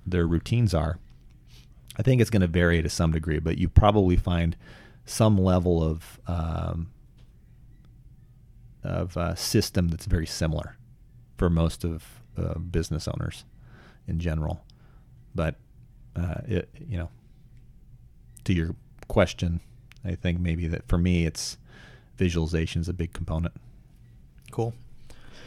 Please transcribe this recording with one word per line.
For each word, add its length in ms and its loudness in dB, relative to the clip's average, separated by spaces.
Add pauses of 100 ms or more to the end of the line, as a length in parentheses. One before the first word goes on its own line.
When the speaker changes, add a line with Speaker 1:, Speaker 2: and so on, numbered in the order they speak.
Speaker 1:
their 220 0
routines 480 2
are. 240 0 (960)
I 40 -2
think 200 6
it's 80 2
gonna 180 4
vary 340 4
to 80 0
some 220 2
degree, 280 0
but 180 -2
you 100 0
probably 480 6
find 400 0 (500)
some 320 4
level 460 4
of, 440 -4
um, 640 -4 (1900)
of, 360 -4
uh, 180 -2
system 540 0
that's 160 -4
very 200 0
similar 520 -4 (600)
for 120 4
most 340 2
of, 380 -8 (160)
uh, 200 -4
business 500 -4
owners 360 -6 (640)
in 120 -2
general. 440 -2 (720)
But, 200 -2 (600)
uh, 200 -4 (120)
it, 220 -2 (180)
you 100 -6
know, 120 -6 (1400)
to 80 2
your 220 0 (340)
question, 500 2 (460)
I 100 -4
think 240 -2
maybe 280 -2
that 200 -6
for 100 2
me, 280 2
it's 320 -6 (580)
visualization 640 -2
is 80 -4
a 60 -4
big 180 -6
component. 420 -4 (960)
Speaker 2:
Cool. 220 -4 (720)